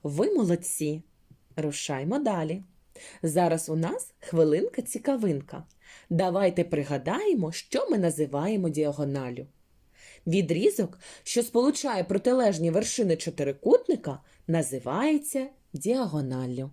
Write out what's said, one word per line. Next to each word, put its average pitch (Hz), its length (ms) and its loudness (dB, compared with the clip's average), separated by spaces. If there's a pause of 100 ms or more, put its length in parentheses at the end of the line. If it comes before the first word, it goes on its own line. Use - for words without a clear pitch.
Ви 180 320 0
молодці. 170 680 0 (540)
Рушаймо 151 600 -2
далі. 180 440 -2 (600)
Зараз 165 460 2
у 160 80 -2
нас 185 440 -4
хвилинка-цікавинка. 165 1400 0 (480)
Давайте 180 540 2
пригадаємо, 165 880 0
що - 380 -4
ми 233 80 2
називаємо 160 720 0
діагоналлю. 143 760 -2 (800)
Відрізок, 180 720 2 (240)
що - 200 0
сполучає 247 600 2
протилежні 196 680 2
вершини 170 460 2
чотирикутника, 151 1040 0 (240)
називається 208 1040 0 (220)
діагоналлю. 135 1000 -2